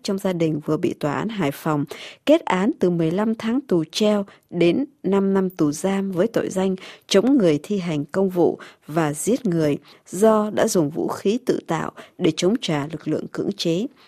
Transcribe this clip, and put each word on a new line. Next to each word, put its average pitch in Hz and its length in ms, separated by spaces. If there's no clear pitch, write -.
trong 196 140
gia 185 160
đình 160 320
vừa 156 120
bị - 160
tòa 147 200
án 151 160
Hải 185 220
Phòng 147 340
kết 320 200
án 185 340
từ 185 100
mười 165 220
lăm 220 240
tháng 226 320
tù 170 240
treo 208 340
đến 175 360
năm 196 300
năm 190 160
tù 151 220
giam 196 400
với 180 160
tội - 220
danh 190 260
chống 240 300
người 160 260
thi 208 160
hành 160 260
công 196 240
vụ 175 300
và 151 260
giết 208 320
người, 160 320
do 214 440
đã - 140
dùng 170 220
vũ - 180
khí 214 380
tự - 220
tạo 156 240
để 180 200
chống 185 240
trả 147 260
lực 156 200
lượng 151 240
cưỡng - 260
chế. 175 280